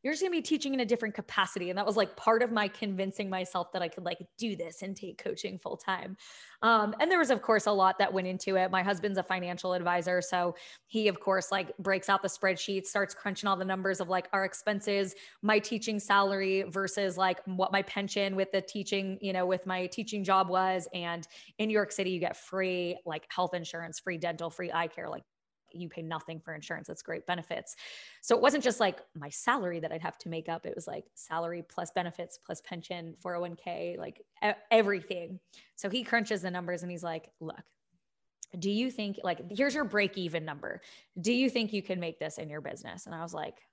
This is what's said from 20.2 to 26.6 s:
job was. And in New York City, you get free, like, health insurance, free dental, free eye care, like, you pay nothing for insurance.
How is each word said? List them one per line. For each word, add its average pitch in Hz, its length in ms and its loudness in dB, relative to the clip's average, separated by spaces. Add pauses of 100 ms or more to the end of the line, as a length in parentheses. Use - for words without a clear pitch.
job 185 260 6
was. 185 440 2
And 170 340 -4 (300)
in 214 100 0
New 220 60 0
York 208 180 4
City, 185 180 -2
you 180 100 -2
get - 180 -2
free, 180 680 -2
like, 160 240 -6
health 180 240 0
insurance, 170 460 -6
free 175 180 -4
dental, 170 320 -2
free 175 220 -6
eye 165 160 0
care, 160 220 -8
like, - 140 -8 (500)
you 175 140 -8
pay 165 140 -10
nothing 160 360 -8
for 160 160 -12
insurance. 156 340 -10